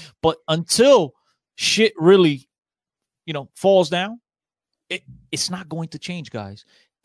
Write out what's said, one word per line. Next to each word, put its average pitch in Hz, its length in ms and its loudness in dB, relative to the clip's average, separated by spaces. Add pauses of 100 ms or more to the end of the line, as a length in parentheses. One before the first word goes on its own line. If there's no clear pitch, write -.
(220)
But 160 160 -2 (120)
until 175 640 2 (420)
shit - 420 -2
really, 165 520 2 (760)
you 160 80 -10
know, 139 220 -12
falls 185 340 2
down, 196 300 -6 (720)
it, 190 140 -10 (280)
it's - 180 -8
not 180 200 -12
going 165 200 -10
to 151 100 -16
change, 170 300 -14
guys. 104 360 -14 (400)